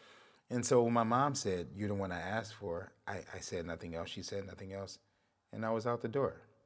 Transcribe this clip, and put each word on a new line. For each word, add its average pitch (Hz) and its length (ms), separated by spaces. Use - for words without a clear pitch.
And 120 160
so 123 160
when 117 120
my 117 100
mom 127 320
said, 90 400
"You're 101 140
the 101 60
one 98 160
I 87 80
asked 104 340
for," 92 380
I, 101 100
I 92 60
said 87 240
nothing 85 300
else. 85 140
She 92 140
said 98 240
nothing 95 260
else. 98 240
And 110 140
I 110 60
was 113 140
out 120 160
the 123 60
door. 123 340